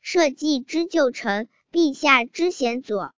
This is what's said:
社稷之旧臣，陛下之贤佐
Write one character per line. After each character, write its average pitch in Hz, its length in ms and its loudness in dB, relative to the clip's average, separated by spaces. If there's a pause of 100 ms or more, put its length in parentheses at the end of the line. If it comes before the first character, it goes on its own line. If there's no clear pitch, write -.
社 330 280 2
稷 294 300 -2
之 320 260 -4
旧 294 260 0
臣， 214 380 -4 (220)
陛 330 220 2
下 269 320 4
之 349 260 -2
贤 247 300 -2
佐 196 380 -6